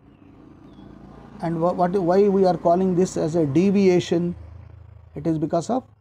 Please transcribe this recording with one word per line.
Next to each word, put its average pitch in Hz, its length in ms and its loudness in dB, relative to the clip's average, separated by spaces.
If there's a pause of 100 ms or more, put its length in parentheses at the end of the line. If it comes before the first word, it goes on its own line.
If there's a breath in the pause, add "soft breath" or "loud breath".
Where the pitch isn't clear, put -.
(1400)
And 165 180 -4
wha-, 180 120 0
what, 180 200 -2
why 196 360 2
we 190 180 2
are 175 100 2
calling 180 380 2
this 180 240 0
as 165 180 -2
a 165 80 2
deviation? 175 880 2 (800)
It 151 120 -10
is 160 120 0
because 160 300 -4
of 247 160 -4 (160)